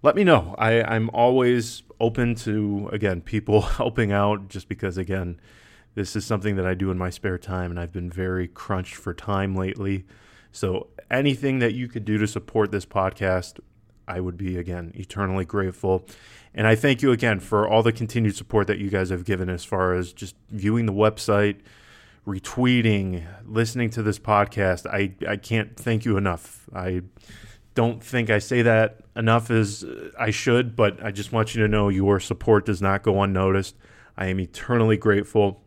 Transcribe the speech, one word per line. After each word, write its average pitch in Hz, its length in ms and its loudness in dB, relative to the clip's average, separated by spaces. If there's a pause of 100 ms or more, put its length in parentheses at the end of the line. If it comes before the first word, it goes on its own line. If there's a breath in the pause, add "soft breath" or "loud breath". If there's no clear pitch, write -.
Let 147 140 4
me 202 80 4
know. 117 340 4
I, 113 240 4
I'm 113 300 0
always 123 680 2 (180)
open 117 360 0
to, 104 560 -2
again, 101 280 -2
people 104 400 2
<laughs> - 20 0
helping 113 500 0
out 101 360 0
just 95 200 -14
because, 90 280 -6
again, 90 440 -6 (540 soft breath)
this 98 220 -6
is 104 80 -4
something 104 320 -2
that 92 100 -2
I 92 80 0
do 95 160 -2
in 90 80 -2
my 92 120 -4
spare 90 280 -6
time, 90 320 -6
and 87 80 -8
I've 85 140 -8
been 90 180 -8
very 90 380 -4
crunched - 460 -6
for - 180 -10
time 98 420 -2
lately. 95 520 -4 (440 soft breath)
So - 380 -4 (220)
anything 131 480 0
that 117 160 2
you 123 140 -6
could 113 160 -10
do 107 140 0
to 107 80 2
support 107 460 -2
this 101 140 -4
podcast, 95 760 -2 (480)
I 92 120 -6
would 90 160 -6
be, 92 200 -4
again, 87 380 -8
eternally 95 500 -4
grateful. 95 600 -2 (480 loud breath)
And 107 120 0
I 110 80 6
thank 123 280 0
you 135 100 4
again 110 280 0
for 107 280 0
all 110 140 4
the 113 100 4
continued 113 440 -2
support 104 300 0
that 104 120 -2
you 101 100 -4
guys 95 220 0
have 90 140 -4
given 92 240 -2
as 90 160 -6
far 92 300 0
as 90 180 -4
just - 220 -14 (160)
viewing 107 360 0
the 104 60 0
website, 104 680 2 (640 soft breath)
retweeting, 101 1000 0 (180 loud breath)
listening 113 460 -2
to 113 120 -6
this 104 160 0
podcast. 101 680 0
I, 98 280 -2 (140)
I 104 80 -2
can't 110 400 -4
thank 113 280 -2
you 110 120 2
enough. 95 580 -4
I 92 280 -4 (720 loud breath)
don't 117 280 0
think 117 280 -2
I 107 80 4
say 123 240 0
that 113 380 4 (160)
enough 113 340 2
as 107 340 0 (340)
I 110 120 0
should, 120 460 2
but 101 280 2
I 110 60 -4
just 98 220 -10
want 110 220 0
you 113 80 2
to 104 60 4
know 104 200 2
your 98 320 4
support 104 460 2
does 92 140 -2
not 98 220 0
go 98 200 2
unnoticed. 95 540 0 (400 soft breath)
I 92 100 -4
am 92 140 -2
eternally 110 560 0
grateful. 104 720 2